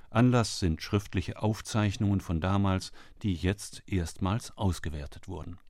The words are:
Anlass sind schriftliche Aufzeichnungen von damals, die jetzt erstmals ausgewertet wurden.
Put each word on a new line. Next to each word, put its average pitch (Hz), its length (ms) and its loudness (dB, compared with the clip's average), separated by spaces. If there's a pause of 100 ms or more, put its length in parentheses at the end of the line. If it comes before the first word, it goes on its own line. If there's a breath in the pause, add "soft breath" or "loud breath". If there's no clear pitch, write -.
Anlass 120 500 4
sind 80 220 2
schriftliche - 600 -2
Aufzeichnungen 104 800 2
von 82 200 -2
damals, 95 500 2 (320 soft breath)
die 98 100 0
jetzt 90 520 -2
erstmals 95 720 -2
ausgewertet 76 720 -4
wurden. 82 320 -10 (100)